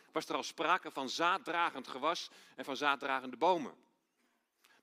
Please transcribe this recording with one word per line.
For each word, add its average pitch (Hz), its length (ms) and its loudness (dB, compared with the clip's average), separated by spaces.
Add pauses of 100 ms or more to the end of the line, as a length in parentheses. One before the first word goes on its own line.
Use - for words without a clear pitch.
(120)
was - 180 -2
er 156 60 -2
al 131 80 -2
sprake 165 480 0
van 135 180 -4
zaaddragend 165 760 0
gewas 147 420 -2 (260)
en 131 100 -8
van 135 120 -4
zaaddragende 135 600 0
bomen. 156 380 2 (1080)